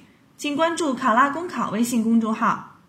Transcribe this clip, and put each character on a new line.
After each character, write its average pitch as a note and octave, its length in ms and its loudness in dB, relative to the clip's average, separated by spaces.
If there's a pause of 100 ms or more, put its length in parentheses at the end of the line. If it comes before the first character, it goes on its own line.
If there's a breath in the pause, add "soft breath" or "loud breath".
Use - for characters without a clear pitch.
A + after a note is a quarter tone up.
(360 loud breath)
请 C#4+ 180 -6
关 E4 220 0
注 D#4+ 160 -2
“考 A#3 220 0
拉 C#4 160 4
公 E4+ 180 -6
考” A#3+ 220 -6
微 G#3+ 120 0
信 A#3 200 0
公 A3+ 180 4
众 A3 140 0
号。 - 540 -2